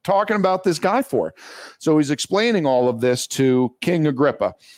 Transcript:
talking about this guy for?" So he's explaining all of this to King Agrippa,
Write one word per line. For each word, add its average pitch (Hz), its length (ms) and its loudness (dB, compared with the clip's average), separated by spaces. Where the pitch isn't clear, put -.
talking 208 340 0
about 185 280 0
this 170 160 0
guy 208 220 0
for?" 92 300 -4
So 160 180 2
he's 147 140 2
explaining 196 560 0
all 127 220 2
of 113 120 -4
this 123 280 0
to 127 520 2
King 170 280 0
Agrippa, 127 480 -2